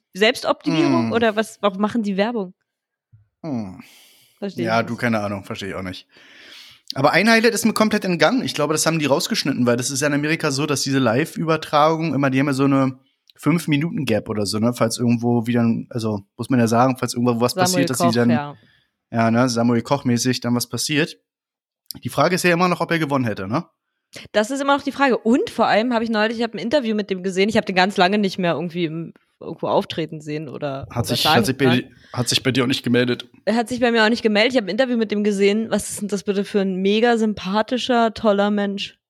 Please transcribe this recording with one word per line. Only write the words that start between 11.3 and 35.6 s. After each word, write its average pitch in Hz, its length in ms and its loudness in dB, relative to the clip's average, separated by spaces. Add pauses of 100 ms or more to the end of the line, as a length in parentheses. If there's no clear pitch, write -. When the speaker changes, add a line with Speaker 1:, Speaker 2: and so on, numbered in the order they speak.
Speaker 2:
immer, 139 160 0
die 131 120 2
haben 143 60 0
ja 143 60 0
so 135 120 2
eine 135 340 2 (360)
Fünf-Minuten-Gap 147 920 0
oder 104 160 -2
so, 104 140 -2
ne, 117 140 2
falls 113 260 0
irgendwo 120 480 2
wieder, 120 180 2 (240)
also 107 320 -4 (160)
muss 120 120 -8
man 131 100 2
ja 117 80 4
sagen, 123 300 2
falls - 160 -4
irgendwo 120 280 0
was 123 120 2
Speaker 1:
Samuel 185 120 2
Speaker 2:
passiert, - 240 2
dass 131 80 -2
Speaker 1:
Koch, 170 140 2
Speaker 2:
die - 40 -2
dann, 120 140 4
Speaker 1:
ja. 147 260 -2 (560)
Speaker 2:
ja, 113 200 2
ne, 123 180 2
Samuel 117 320 0
Koch-mäßig 123 600 -2
dann 120 140 -2
was 120 140 -2
passiert. 151 480 -4 (840)
Die 123 60 -8
Frage 156 260 0
ist 170 80 -2
ja 175 100 4
immer 180 160 2
noch, 170 120 -2
ob 170 100 -4
er 165 80 0
gewonnen 143 260 -2
hätte, 101 220 -6
ne? 135 180 -2 (680)
Speaker 1:
Das 214 200 -2
ist 269 100 -4
immer 277 160 2
noch 277 60 -8
die 277 80 -4
Frage. 269 260 2
Und 285 320 2
vor 226 160 0
allem 202 280 2
habe 226 100 0
ich 233 80 -4
neulich, 220 260 0
ich 226 60 -2
habe 226 120 -6
ein 185 40 -8
Interview 226 360 0
mit 208 140 -4
dem 185 140 -4
gesehen, 190 260 0
ich 220 80 0
habe 208 80 0
den 190 100 -6
ganz 185 220 2
lange 196 220 2
nicht 196 180 -2
mehr 175 160 0
irgendwie 165 320 -4
im, 160 280 -8 (260)
irgendwo - 280 -10
auftreten 156 540 -2
sehen 151 280 -8
oder, 135 420 -8
Speaker 2:
Hat - 60 -4
Speaker 1:
oder 120 180 -2
Speaker 2:
sich, 147 80 -2
Speaker 1:
sagen 156 140 4
Speaker 2:
hat 107 100 2
sich 131 100 -2
bei 139 80 2
Speaker 1:
können. 123 140 4
Speaker 2:
dir, 123 100 -6 (240)
hat 120 160 -4
sich - 140 -2
bei 131 80 0
dir 123 120 0
auch 120 40 0
nicht 135 160 -2
gemeldet? 123 440 0 (180)
Speaker 1:
Er 208 100 0
hat 233 140 -2
sich 247 100 -6
bei 240 120 2
mir 233 140 4
auch 214 40 4
nicht 226 120 0
gemeldet. 220 320 2
Ich 262 40 0
habe 208 100 0
ein - 40 -4
Interview 240 260 0
mit 220 140 -2
dem 208 120 0
gesehen. 202 480 2